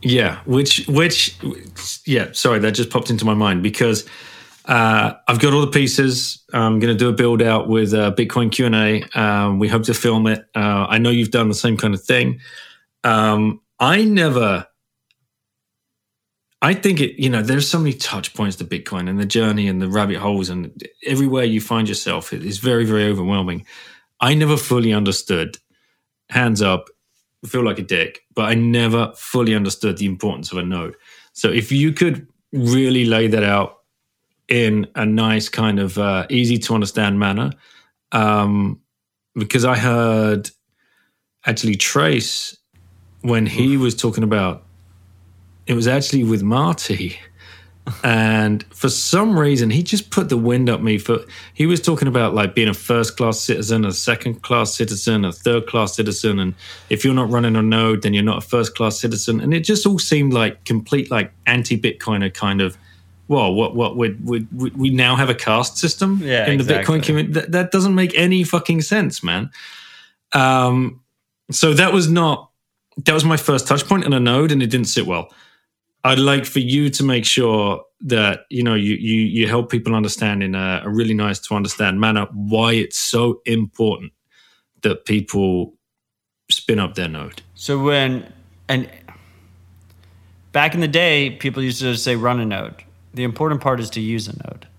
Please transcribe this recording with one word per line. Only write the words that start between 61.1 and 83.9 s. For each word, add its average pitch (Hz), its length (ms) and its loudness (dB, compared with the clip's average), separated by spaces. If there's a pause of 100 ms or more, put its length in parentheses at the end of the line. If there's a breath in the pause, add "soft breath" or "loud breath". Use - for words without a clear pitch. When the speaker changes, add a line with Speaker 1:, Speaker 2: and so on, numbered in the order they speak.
Speaker 1:
anti-Bitcoiner 110 880 -2
kind 98 260 -2
of, 92 180 -2 (500 soft breath)
"Whoa, 120 240 2
what, 104 220 0
what, 117 220 -2
we, 113 260 -2
we, 113 320 -4
we, 123 180 -4
we 135 180 -2
now 127 260 2
have 131 140 2
a 120 60 2
caste 117 420 -2
system 190 440 0
Speaker 2:
Yeah, 131 200 0
Speaker 1:
in 143 160 2
the 135 80 2
Speaker 2:
exactly. 156 340 2
Speaker 1:
Bitcoin 143 40 -4
community?" 156 360 0
That, - 140 -8
that 180 180 0
doesn't 190 240 2
make 185 240 2
any 180 240 4
fucking 165 380 0
sense, 180 420 -2
man. 87 260 -4 (840 loud breath)
Um, 127 640 2 (520)
so 156 220 0
that 175 200 2
was 180 160 2
not, 165 420 0 (540)
that 156 80 2
was 156 100 2
my 160 140 2
first 139 280 0
touch 147 200 0
point 196 180 2
in - 80 -2
a 135 80 2
node, 127 320 2
and 139 100 2
it 123 60 0
didn't 120 200 -2
sit - 180 -2
well. - 240 -6 (720 soft breath)
I'd 131 160 2
like 139 260 2
for - 140 -2
you 139 320 0
to 139 120 -2
make 123 220 0
sure 107 580 0 (180)
that, 107 480 0
you 123 140 -2
know, 117 120 2
you, 104 200 0
you, 110 280 -2
you 110 240 0
help 120 220 0
people 113 240 -2
understand 104 480 -2
in 95 140 -4
a, 95 300 -4
a 104 40 -6
really 110 260 0
nice 104 240 -2
to - 160 -6
understand 98 440 -2
manner 107 320 0
why 110 420 0
it's - 240 -2
so 120 480 -2
important 110 680 -2 (720 soft breath)